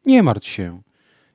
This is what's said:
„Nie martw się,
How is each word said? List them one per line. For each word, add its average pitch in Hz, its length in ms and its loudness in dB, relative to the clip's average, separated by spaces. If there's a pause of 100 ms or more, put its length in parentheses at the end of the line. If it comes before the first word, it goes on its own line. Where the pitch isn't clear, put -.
„Nie 262 160 4
martw 113 260 -2
się, 90 340 -10 (520)